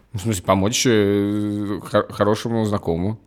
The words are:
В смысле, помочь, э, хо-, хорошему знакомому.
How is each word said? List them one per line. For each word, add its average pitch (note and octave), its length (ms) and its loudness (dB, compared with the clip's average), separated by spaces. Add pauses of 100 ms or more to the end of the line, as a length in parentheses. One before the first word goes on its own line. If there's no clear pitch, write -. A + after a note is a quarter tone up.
(140)
В A2 60 -8
смысле, G2+ 240 -2
помочь, G2 420 2
э, G#2 1000 0
хо-, G#2 280 0
хорошему A2 540 0
знакомому. G2+ 600 -2